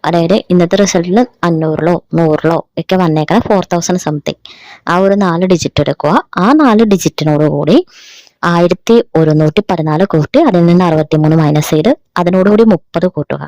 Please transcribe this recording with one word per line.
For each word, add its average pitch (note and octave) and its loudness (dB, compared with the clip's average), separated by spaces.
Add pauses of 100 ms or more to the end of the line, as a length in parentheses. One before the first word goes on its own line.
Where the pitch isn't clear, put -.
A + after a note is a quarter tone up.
അതായത് E3+ 0 (180)
ഇന്നത്തെ F3+ 2
റിസൾട്ടിൽ F#3+ 0 (300)
അഞ്ഞൂറിലോ D#3+ -2 (240)
നൂറിലോ D#3+ 0 (240)
ഒക്കെ F3 -4
വന്നേക്കണ D#3+ 0
ഫോർ G3 0 (120)
തൗസൻഡ് F3+ -4
സംതിങ്, D3+ -8 (520)
ആ E3+ 0
ഒരു G3 2
നാല് F3+ -2
ഡിജിറ്റ് D#3 -2
എടുക്കുക. C#3+ -2 (260)
ആ F3 0 (140)
നാല് A3+ 4
ഡിജിറ്റിനോട് D3+ 0
കൂടി D3 0 (680)
ആയിരത്തി F3 0 (240)
ഒരുന്നൂറ്റി D#3 0
പതിനാല് D#3 -2
കൂട്ടി D#3+ 0 (100)
അതിൽ F3 2
നിന്ന് F3 4
അറുപത്തിമൂന്ന് D#3 0
മൈനസ് D3+ 0
ചെയ്ത് E3 0 (260)
അതിനോടുകൂടി F#3+ 2
മുപ്പത് E3+ -4
കൂട്ടുക. C#3+ -6